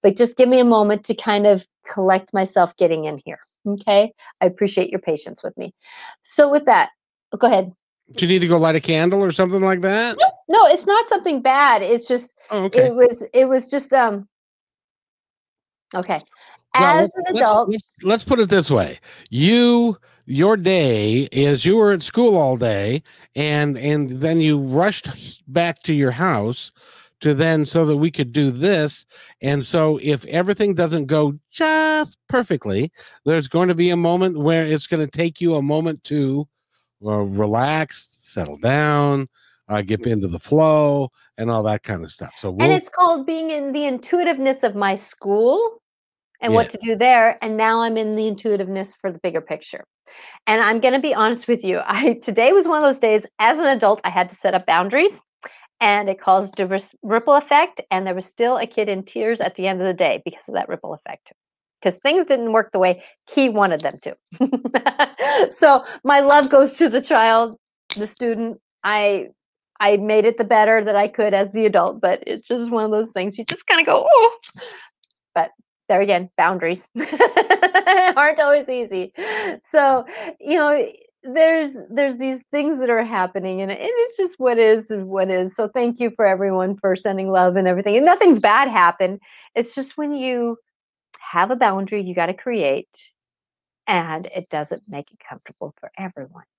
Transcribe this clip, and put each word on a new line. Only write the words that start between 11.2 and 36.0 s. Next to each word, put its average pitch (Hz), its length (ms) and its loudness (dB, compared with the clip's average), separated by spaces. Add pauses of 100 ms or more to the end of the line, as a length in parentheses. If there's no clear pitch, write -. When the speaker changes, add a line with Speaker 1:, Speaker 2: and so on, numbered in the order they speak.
Speaker 1:
bad. 269 400 4
It's 233 260 0
just, 247 280 -4 (140)
Speaker 2:
Oh, 202 140 -2
okay. 247 220 4
Speaker 1:
it 240 80 0
was, 240 380 4
it 262 160 4
was 262 220 0
just, 277 220 -4
um, 214 360 0 (1700)
okay. 180 260 -4 (580)
Speaker 2:
Well, - 200 4
Speaker 1:
As - 40 4
Speaker 2:
let's, - 140 -2
Speaker 1:
an 359 80 -8 (100)
Speaker 2:
let's, 226 60 0
Speaker 1:
adult 220 300 4
Speaker 2:
let's, 220 140 -6 (180)
let's 202 220 -2
put 254 160 0
it 196 80 2
this 175 220 2
way. 98 300 0 (280)
You, 233 680 2 (300)
your 170 300 2
day 135 760 0
is 139 320 0
you 190 120 2
were 208 160 4
at 170 100 -2
school 226 340 2
all 135 200 0
day, 113 460 -2 (320)
and, 147 420 -2
and 143 340 -2 (100)
then 160 200 0
you 151 200 2
rushed 147 480 -2 (440)
back 170 320 -4
to 160 80 -4
your 139 200 0
house 123 580 -4 (500)
to 151 140 2
then, 156 320 0
so 165 180 0
that 151 140 2
we 160 120 0
could 127 220 -6
do 139 180 0
this. 151 540 -2 (380)
And 139 240 -2
so 156 360 0
if 143 240 -2
everything 190 480 -2
doesn't 165 320 -2
go 151 280 0 (160)
just 311 680 -2 (120)
perfectly, 165 640 -2 (360)
there's 151 220 0
going 180 200 0
to 175 60 0
be 175 160 2
a 175 60 0
moment 175 420 0
where 160 260 0
it's 151 220 -4
gonna 156 200 -2
take 160 340 -6
you 170 160 0
a 139 60 -2
moment 156 420 -4